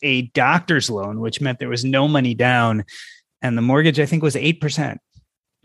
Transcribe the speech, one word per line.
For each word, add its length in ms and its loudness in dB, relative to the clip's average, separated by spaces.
a 220 0
doctor's 560 2
loan, 320 -6
which 180 -6
meant 200 -4
there 100 -8
was 160 -4
no 240 2
money 240 2
down. 500 2
And 160 -2
the 40 0
mortgage, 400 2
I 40 2
think, 160 0
was 140 0
eight 240 -2
percent. 400 -4